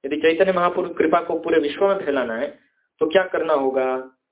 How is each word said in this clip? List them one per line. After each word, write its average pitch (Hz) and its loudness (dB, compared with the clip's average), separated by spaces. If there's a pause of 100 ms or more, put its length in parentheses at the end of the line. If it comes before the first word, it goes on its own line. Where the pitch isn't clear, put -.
यदि 143 -2
चैतन्य 165 2
महाप्रभु 175 0
कृपा 165 2
को 165 -4
पूरे 165 2
विश्व 147 0
में 190 0
फैलाना 123 -2
है, 139 -6 (400)
तो 156 0
क्या 185 2
करना 160 -2
होगा? 131 -2 (140)